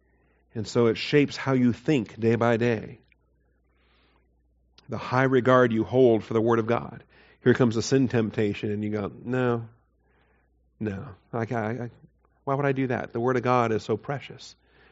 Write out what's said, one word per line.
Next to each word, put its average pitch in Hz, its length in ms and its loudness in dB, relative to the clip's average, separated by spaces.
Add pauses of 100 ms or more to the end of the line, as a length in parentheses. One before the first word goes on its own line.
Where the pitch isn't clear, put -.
(540)
And 110 120 -8
so 120 200 2
it 110 120 2
shapes 143 380 0
how - 160 -4
you 123 200 2
think 120 460 -2
day 113 160 2
by 117 220 2
day. 117 420 -4 (1900)
The 117 100 -8
high 127 260 0
regard 127 480 4
you 110 120 0
hold 117 400 4
for - 100 -6
the 113 60 2
Word 113 180 2
of 110 80 0
God. - 380 -6 (380)
Here 123 120 6
comes 117 220 2
a 110 60 0
sin 135 260 2
temptation 107 640 -2
and 104 140 -6
you 107 60 -4
go, 104 200 -4 (140)
"No, 120 420 -2 (1120)
no. 104 300 -6 (240)
I, 117 180 -4
I, 131 40 -6
I, 113 360 -6 (540)
why 139 100 -2
would 143 120 0
I 139 60 2
do 131 160 -2
that? - 240 -4
The 117 80 -4
Word 127 160 2
of 117 60 -2
God 123 300 2
is 104 100 -2
so 110 140 -2
precious. - 580 -12 (380)